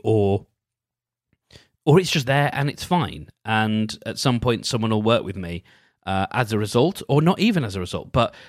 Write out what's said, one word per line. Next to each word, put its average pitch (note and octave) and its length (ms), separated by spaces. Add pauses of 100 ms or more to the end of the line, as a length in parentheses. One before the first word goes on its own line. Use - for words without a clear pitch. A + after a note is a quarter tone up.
or, G2+ 420 (1400)
or D#3 140
it's F3+ 120
just C#3+ 140
there C#3+ 280
and C#3 160
it's - 140
fine. D#2 460 (160)
And A2 600
at A2 140
some B2 200
point, A#2+ 260
someone A2+ 260
will A2 100
work A2+ 220
with F#2 120
me, F2 280 (420)
uh, F#2+ 260
as A2+ 200
a A2+ 60
result, A#2+ 500
or C#3+ 140
not E3+ 180
even F#3+ 240
as G2+ 120
a F#2+ 40
result, - 320
but A#2+ 220 (160)